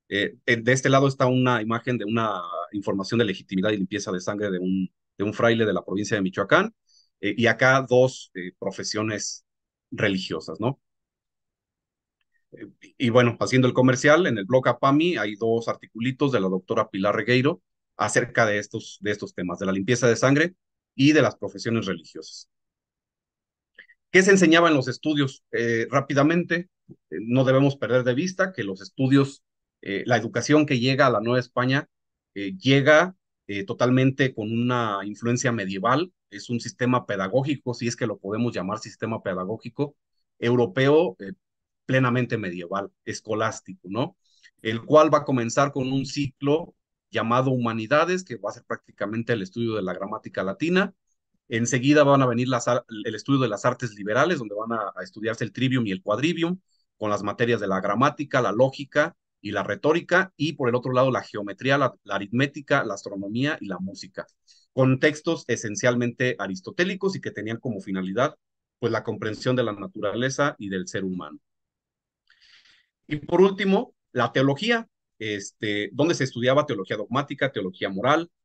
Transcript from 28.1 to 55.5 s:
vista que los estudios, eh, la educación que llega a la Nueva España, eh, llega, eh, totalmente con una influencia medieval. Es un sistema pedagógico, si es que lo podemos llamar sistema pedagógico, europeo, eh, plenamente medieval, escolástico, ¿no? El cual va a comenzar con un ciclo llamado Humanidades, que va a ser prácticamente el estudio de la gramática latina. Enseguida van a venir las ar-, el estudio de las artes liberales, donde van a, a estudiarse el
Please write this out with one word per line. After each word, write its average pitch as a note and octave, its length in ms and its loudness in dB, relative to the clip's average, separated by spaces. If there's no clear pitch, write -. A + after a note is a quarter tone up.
vista F#3 380 -2
que A2+ 120 -8
los G2 160 -8
estudios, C#3 640 0
eh, G2 240 -6
la A#2+ 100 2
educación A#2 500 2
que C#3 140 0
llega C3+ 260 2
a B2+ 40 6
la A2 100 2
Nueva A#2+ 180 0
España, C3 500 -2
eh, G2 220 -8
llega, D3+ 580 4
eh, G2+ 180 -6
totalmente B2+ 680 2
con G#2+ 160 -6
una A#2 540 -2
influencia A#2 480 -2
medieval. A2 600 -2
Es G2+ 200 -14
un A#2+ 100 -4
sistema A#2+ 460 -2
pedagógico, A#2 680 -2
si A#2 120 -6
es A#2 80 -4
que B2 120 -6
lo G#2 120 -6
podemos A2 340 -4
llamar G2+ 260 -6
sistema A2 440 -8
pedagógico, G#2+ 760 -8
europeo, C3+ 840 2
eh, G2 120 -12
plenamente B2 520 0
medieval, F#2 540 -8
escolástico, G#2+ 840 -6
¿no? B2+ 260 -4
El A2+ 220 -4
cual D3+ 280 8
va D3+ 60 4
a C#3+ 60 -2
comenzar C3+ 480 0
con C3 200 -4
un C3+ 140 -2
ciclo C#3+ 680 -2
llamado A#2+ 400 0
Humanidades, B2+ 720 0
que B2 140 -14
va G2+ 140 -6
a - 40 -12
ser A#2 100 -20
prácticamente A2+ 680 -6
el G#2+ 100 -2
estudio A2+ 320 -4
de G#2 80 -2
la F2+ 120 -4
gramática G2 500 -8
latina. F3 500 0
Enseguida B2+ 560 4
van C#3 180 6
a C3 40 2
venir B2 200 0
las B2+ 220 -2
ar-, B2 160 0
el A2+ 120 -6
estudio C3+ 240 0
de B2+ 80 0
las G#2 160 -6
artes B2 300 -2
liberales, A#2 440 0
donde G#2 160 -10
van A2 160 -6
a, G#2+ 240 -4
a F#2 80 -12
estudiarse A2 400 -6
el G#2+ 80 -6